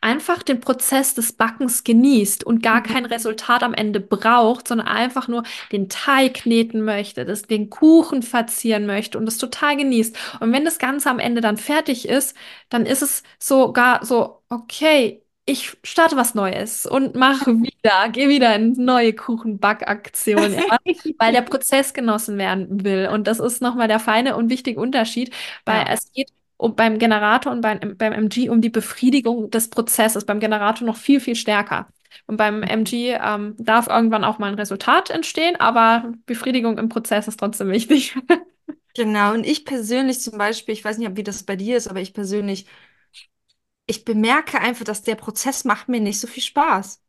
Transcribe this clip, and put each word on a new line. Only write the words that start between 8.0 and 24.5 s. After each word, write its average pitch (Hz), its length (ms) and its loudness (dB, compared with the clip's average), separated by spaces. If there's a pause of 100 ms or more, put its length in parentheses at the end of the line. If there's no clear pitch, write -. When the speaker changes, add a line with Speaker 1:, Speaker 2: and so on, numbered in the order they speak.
Speaker 1:
verzieren 226 640 -2
möchte 208 320 -4
und 220 100 -2
es 226 100 -6
total 285 380 -2
genießt. 247 400 0 (240)
Und 226 120 2
wenn 277 120 2
das 330 140 -2
Ganze 277 320 -2
am 247 80 0
Ende 240 220 -2
dann 214 160 0
fertig 294 520 -2
ist, - 280 0 (320)
dann 233 180 0
ist 269 160 0
es 277 200 -4 (160)
sogar 254 680 2
so, 233 440 0
"Okay, 262 760 0 (220)
ich - 380 -4
starte 320 340 2
was 240 180 0
Neues 196 520 -4
und 269 300 0
mach 262 300 2
Speaker 2:
<laughs> 233 140 4
Speaker 1:
wieder, 214 500 2
geh 254 180 2
wieder 262 260 6
in 220 180 4
neue 247 420 4
Kuchenbackaktion", 208 1400 -2
ja? - 80 -2 (220)
Speaker 2:
<laughs> 320 340 -4
Speaker 1:
Weil 226 140 4
der 240 100 4
Prozess 269 520 0
genossen 220 440 -2
werden 190 460 -2
will. 196 240 0
Und 214 180 -2
das 220 140 0
ist 240 220 -4
nochmal 240 260 0
der 214 120 2
feine 233 360 2
und 233 140 0